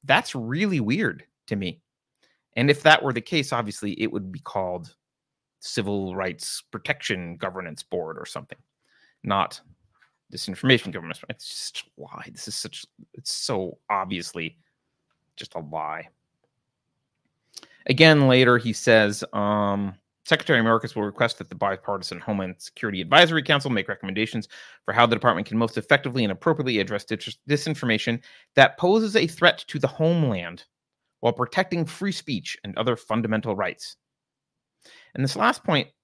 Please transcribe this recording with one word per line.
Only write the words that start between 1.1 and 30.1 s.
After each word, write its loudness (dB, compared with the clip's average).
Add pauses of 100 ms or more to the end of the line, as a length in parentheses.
to -4
me. -6 (760)
And 2
if 4
that 8
were 0
the -2
case, -2
obviously -4
it -2
would -8
be -14
called -8 (640)
Civil -4
Rights -6
Protection -6
Governance -10
Board -8
or -12
something, -14 (680)
not 0 (720)
Disinformation 0
Governance. -12
It's -12
just -12 (120)
a -18
lie. -16
This -16
is -12
such, -12 (280)
it's -10
so -6 (120)
obviously -4 (800)
just -18
a -6
lie. -8 (1800)
Again, 8
later 8
he 0
says, 4 (100)
um, 0 (300)
"Secretary 2
Mayorkas 2
will -2
request -2
that -14
the -16
bipartisan -4
Homeland -4
Security -8
Advisory 4
Council 0
make -2
recommendations -4 (380)
for -4
how 6
the 2
department 2
can -2
most 0
effectively 0
and 0
appropriately 0
address -4
dis-, -8 (120)
disinformation -2 (340)
that 8
poses 2
a 4
threat 2
to -6
the 0
homeland -2 (560)